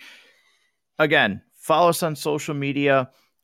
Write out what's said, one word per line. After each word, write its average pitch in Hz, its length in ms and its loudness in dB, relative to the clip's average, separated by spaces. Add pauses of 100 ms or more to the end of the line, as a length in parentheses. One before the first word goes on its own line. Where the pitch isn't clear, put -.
(1000)
again, 139 420 0 (140)
follow 165 340 2
us 170 140 -2
on 156 120 -4
social 151 380 -6
media, 139 560 0 (340)